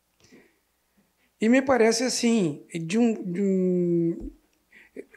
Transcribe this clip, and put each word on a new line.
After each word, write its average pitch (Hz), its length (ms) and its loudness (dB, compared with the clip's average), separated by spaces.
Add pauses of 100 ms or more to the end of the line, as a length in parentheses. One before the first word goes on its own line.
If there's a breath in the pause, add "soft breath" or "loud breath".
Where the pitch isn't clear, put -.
(1400 soft breath)
E 214 80 0
me 254 140 4
parece 233 420 2
assim, 226 720 0
de 165 240 -4
um, 233 340 0
de 180 120 -4
um, 180 880 0 (840 soft breath)